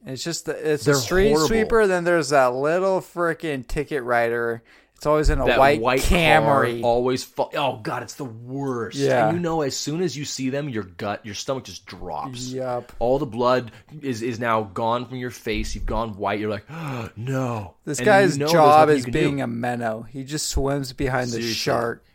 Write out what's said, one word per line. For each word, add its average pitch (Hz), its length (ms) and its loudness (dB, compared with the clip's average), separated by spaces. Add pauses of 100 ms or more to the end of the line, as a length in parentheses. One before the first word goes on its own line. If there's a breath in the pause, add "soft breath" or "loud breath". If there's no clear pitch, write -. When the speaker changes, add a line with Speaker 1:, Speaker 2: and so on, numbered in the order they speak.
Speaker 1:
It's 131 180 -10
just 165 220 -8
the, 151 260 -2
it's 143 120 -2
Speaker 2:
They're 143 100 4
Speaker 1:
a 139 40 2
street 180 320 2
Speaker 2:
horrible. 151 180 4
Speaker 1:
sweeper, 220 380 4
then 180 180 0
there's 165 260 2
that 127 240 6
little 175 460 0
frickin' 165 680 -4
ticket 143 360 -4
writer. 117 600 0 (340 soft breath)
It's - 120 -12
always 151 220 4
in 143 100 2
a 123 60 0
Speaker 2:
That 123 120 4
Speaker 1:
white 135 220 6
Speaker 2:
white 127 220 2
Speaker 1:
Camry. 151 800 4
Speaker 2:
car 120 80 0
always 123 360 0
fa-, - 320 -4
oh, 131 260 -2
God, 120 220 -6
it's - 100 -16
the 147 100 -10
worst. 123 720 -8
Speaker 1:
Yeah. 131 300 2
Speaker 2:
And 135 100 2
you 175 60 -2
know, 160 200 -2
as 135 140 -4
soon 156 240 -4
as 147 160 -2
you 147 80 -8
see 131 260 -6
them, 143 180 -4
your 107 160 -6
gut, 101 420 -8
your 101 80 -10
stomach 131 300 -6
just - 220 -18
drops. 120 680 -10
Speaker 1:
Yep. 127 480 -6
Speaker 2:
All 123 180 2
the 151 80 -2
blood 120 460 0 (280 loud breath)
is, 127 220 -6
is 117 160 -4
now 113 240 0
gone 113 440 -4
from 127 100 -12
your 123 160 -8
face. - 420 -4
You've - 120 -6
gone 110 300 -4
white. 101 220 -2
You're 107 120 -4
like, 104 200 -8
<gasps> 139 460 -10
"No." 120 580 -4 (100)
Speaker 1:
This 143 140 -6
Speaker 2:
And 123 80 -4
Speaker 1:
guy's 196 280 6
Speaker 2:
you 139 100 -2
know - 20 0
there's 160 60 2
Speaker 1:
job 151 360 8
Speaker 2:
nothing - 60 4
you 139 40 4
Speaker 1:
is 123 80 -4
Speaker 2:
can 120 60 -4
do. 156 80 0
Speaker 1:
being 143 220 0
a 120 60 -4
minnow. 117 540 -4
He 135 200 -14
just 143 280 -8
swims 139 420 -2
behind 127 380 -2
the - 20 -4 (100)
Speaker 2:
Seriously. 117 120 -2
Speaker 1:
shark. 120 500 -2 (100)